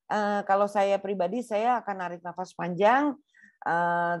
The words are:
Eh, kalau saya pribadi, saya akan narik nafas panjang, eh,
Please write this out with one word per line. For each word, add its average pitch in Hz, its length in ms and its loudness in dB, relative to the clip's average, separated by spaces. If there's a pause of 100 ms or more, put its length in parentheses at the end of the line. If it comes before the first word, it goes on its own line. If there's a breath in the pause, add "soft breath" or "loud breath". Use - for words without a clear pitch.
(100)
Eh, 208 320 0
kalau 202 240 2
saya 202 320 2
pribadi, 196 460 -2
saya 226 400 0
akan 202 160 -6
narik 175 240 -8
nafas 180 320 -10
panjang, 208 580 2 (480 soft breath)
eh, 170 580 0